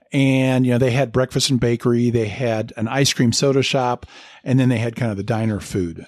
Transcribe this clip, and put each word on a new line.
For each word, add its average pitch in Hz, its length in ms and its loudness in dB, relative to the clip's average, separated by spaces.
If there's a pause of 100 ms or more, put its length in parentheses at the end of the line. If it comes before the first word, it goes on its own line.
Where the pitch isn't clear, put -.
(120)
And, 131 520 2
you 123 80 2
know, 120 60 2
they 127 140 2
had 127 200 0
breakfast 131 380 0
and 123 100 0
bakery. 120 500 2
They 113 180 0
had 113 480 -4
an 110 120 -4
ice 135 240 0
cream 120 200 2
soda 139 300 2
shop. 123 440 -2 (380)
And 131 140 2
then 127 120 4
they 120 80 0
had 113 180 -4
kind 120 140 -2
of 98 80 -4
the 98 40 -4
diner 110 380 -2
food. 85 480 -6